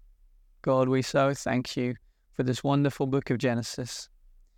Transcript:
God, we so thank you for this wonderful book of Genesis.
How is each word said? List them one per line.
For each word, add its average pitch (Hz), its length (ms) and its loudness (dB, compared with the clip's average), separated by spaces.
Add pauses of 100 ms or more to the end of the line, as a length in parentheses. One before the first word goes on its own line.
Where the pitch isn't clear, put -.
(600)
God, 131 280 2
we 131 120 4
so 139 320 2
thank - 440 -4
you 123 180 -2 (380)
for 135 100 -2
this 127 200 -2
wonderful 139 440 2
book 131 220 0
of 123 80 0
Genesis. 120 720 -4 (480)